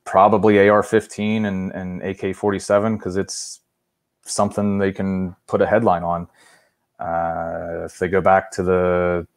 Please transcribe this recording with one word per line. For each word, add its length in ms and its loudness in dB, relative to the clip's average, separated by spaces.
probably 540 4
A 100 6
R 140 6
fifteen 640 -2
and, 260 -6
and 300 -10
A 120 -6
K 180 -6
forty-seven, 640 0
'cause 180 -6
it's 440 -8
something 500 -2
they 120 0
can 460 -4
put 160 0
a 40 2
headline 360 2
on. 240 -4
Uh, 840 -6
if 160 -14
they 80 -2
go 120 0
back 300 4
to 140 -4
the 600 2